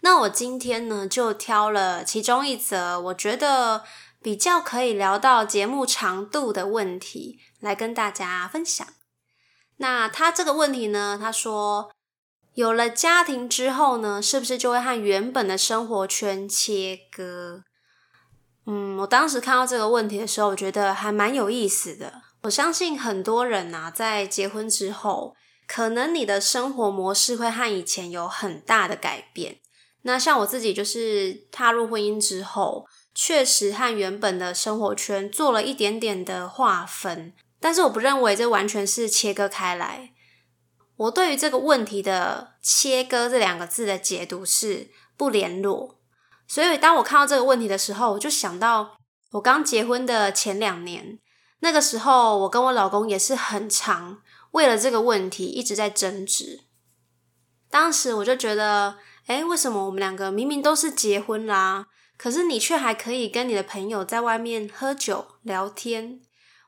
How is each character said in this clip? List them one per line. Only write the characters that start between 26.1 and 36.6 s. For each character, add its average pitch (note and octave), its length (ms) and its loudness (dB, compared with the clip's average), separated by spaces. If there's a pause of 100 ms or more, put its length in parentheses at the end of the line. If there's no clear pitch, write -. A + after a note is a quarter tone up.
你 C#4+ 120 0
的 G3 160 0
生 C4 320 0
活 A3 180 0
模 F#3+ 240 -2
式 A#3+ 220 0
会 A#3 120 -2
和 A3+ 240 -2
以 F#3 80 -4
前 F3 300 -6
有 F3 160 -6
很 F3+ 320 -6
大 G#3+ 300 2
的 - 80 -6
改 - 240 -6 (120)
变。 - 280 -10 (400)
那 B3+ 180 0
像 C#4+ 200 4
我 G3+ 60 2
自 A#3 140 -4
己 A3 140 0
就 G3+ 100 -2
是 G#3 680 -2
踏 A#3+ 200 2
入 A#3 160 2
婚 A3 140 -2
姻 G#3 180 0
之 F#3+ 240 -2
后， - 420 -4 (300)
确 D4 300 2
实 G3+ 260 2
和 A#3 240 0
原 G3 240 -4
本 F#3+ 180 0
的 F3+ 160 -4
生 G#3+ 240 -2
活 G#3 160 0
圈 G3+ 380 -4
做 C#4+ 220 2
了 G#3+ 100 2
一 C4+ 100 -4
点 A3 240 -2
点 G3+ 280 -4
的 F3+ 240 -8
划 F#3+ 360 2